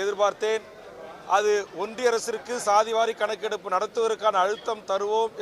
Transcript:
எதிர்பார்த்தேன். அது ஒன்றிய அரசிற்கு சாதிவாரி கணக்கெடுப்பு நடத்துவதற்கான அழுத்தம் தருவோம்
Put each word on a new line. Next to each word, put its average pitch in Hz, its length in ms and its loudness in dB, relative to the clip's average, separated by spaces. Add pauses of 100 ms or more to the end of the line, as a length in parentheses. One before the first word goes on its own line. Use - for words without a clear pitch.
எதிர்பார்த்தேன். 208 600 0 (720)
அது 208 160 4 (300)
ஒன்றிய 226 300 -2
அரசிற்கு 220 420 -2 (120)
சாதிவாரி 220 540 4
கணக்கெடுப்பு 208 540 -2
நடத்துவதற்கான 208 680 2
அழுத்தம் 208 460 -2
தருவோம் 208 520 0